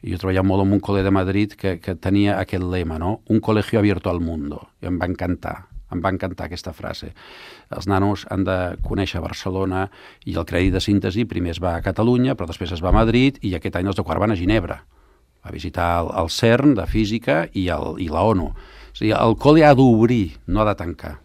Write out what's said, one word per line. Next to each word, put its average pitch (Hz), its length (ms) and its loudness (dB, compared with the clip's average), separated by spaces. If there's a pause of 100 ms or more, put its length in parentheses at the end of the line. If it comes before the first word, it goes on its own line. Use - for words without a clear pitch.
Jo 92 120 -4
he - 20 -6
treballat 92 260 0
molt 98 220 2
en 98 80 4
un 98 60 4
col·le 98 220 0
de 95 80 2
Madrid 98 460 0
que, 92 240 -4
que 95 140 -6
tenia 101 440 2
aquest 92 240 -4
lema, 90 360 -4
no? 95 280 -4
Un 110 140 2
colegio 107 380 0
abierto 101 320 2
al 87 100 -2
mundo. 76 480 -6 (140)
I 92 40 -10
em 87 140 -4
va 87 60 -2
encantar, 87 640 -6 (220)
em 90 140 -6
va 95 80 2
encantar 92 320 -6
aquesta - 300 -10
frase. - 400 -12 (560)
Els 85 180 -8
nanos 98 400 0
han 95 160 -2
de 90 380 -2
conèixer 92 400 -4
Barcelona 95 640 -4 (400)
i 92 100 -8
el 85 80 -2
crèdit 90 300 2
de 95 60 2
síntesi 101 440 0
primer 87 280 -4
es 82 100 -6
va 87 140 0
a 85 40 -4
Catalunya, 123 540 0
però 87 120 -8
després 82 260 -8
es 82 120 -6
va - 60 2
a 107 100 4
Madrid 120 400 2
i 95 140 -4
aquest 87 220 -6
any 90 100 -2
els 98 100 -2
de 101 80 -4
quart - 160 -2
van 92 120 2
a 92 40 0
Ginebra, 95 460 -2 (600)
a - 80 -16
visitar 85 520 -2
el, 80 80 -4 (100)
el 85 80 0
cern 123 460 4
de 95 120 -2
física 113 680 -2
i 90 160 -2
el, 101 280 -4
i 82 140 -6
la 82 160 0
onu. 95 240 2 (400)
És - 80 -12
a - 60 -4
dir, 107 100 2
el 113 240 4
col·le 151 240 8
ha 147 100 10
d'obrir, 117 600 4 (120)
no 98 140 0
ha 107 80 2
de 101 60 0
tancar. 78 500 -10